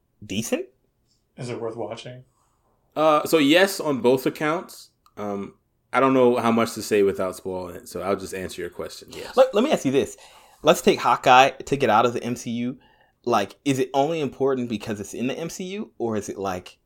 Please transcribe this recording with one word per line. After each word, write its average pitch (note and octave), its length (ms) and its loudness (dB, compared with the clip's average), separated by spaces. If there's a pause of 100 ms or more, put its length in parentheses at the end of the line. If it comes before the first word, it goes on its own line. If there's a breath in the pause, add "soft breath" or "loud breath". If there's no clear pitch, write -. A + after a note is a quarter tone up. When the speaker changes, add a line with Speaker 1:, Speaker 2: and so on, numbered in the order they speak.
(240)
Speaker 1:
decent? A3+ 420 -6 (720)
Speaker 2:
Is B2 140 -12
it A2 100 -8
worth A2+ 160 -8
watching? A#2 480 -12 (720)
Speaker 3:
Uh, D3+ 320 2
so E3 120 2
yes, E3 420 4
on C#3+ 200 -2
both B2+ 240 4
accounts. - 680 -6 (280)
Um, G2+ 360 -8 (380)
I B2 80 2
don't C3+ 140 4
know B2 220 6
how A#2 140 2
much A2+ 240 2
to G#2+ 80 -10
say G#2 200 2
without F#2+ 340 0
spoiling F2+ 400 -10
it, - 120 -18
so F2+ 120 -10
I'll F#2+ 160 -2
just F#2 180 -12
answer F2+ 280 -8
your E2+ 80 -8
question. - 420 -14
Yes. - 240 -8
Speaker 1:
Let, B3+ 180 6
let G#3 80 2
me D4+ 80 0
ask - 140 0
you C3 80 0
this, B2 240 0 (500 loud breath)
let's E3 160 4
take E3 180 2
Hawkeye, C3 500 6 (140)
take C#3 180 -2
it A#2 60 2
out A2 160 6
of A#2+ 80 2
the A#2+ 100 -6
M A#2+ 140 -6
C B2 140 -12
U. A#2+ 280 -6 (460 soft breath)
Like, G#2+ 400 -2
is C3+ 140 0
it C3 160 0
only D3+ 260 0
important C3 480 -2
because G#2+ 320 -6
it's - 140 -12
in A2+ 140 -6
the - 100 -4
M E3 100 -8
C F#3 160 -12
U, G3+ 320 -10
or A2+ 200 -4
is G2+ 120 -6
it, - 100 -10
like, F#2+ 480 -8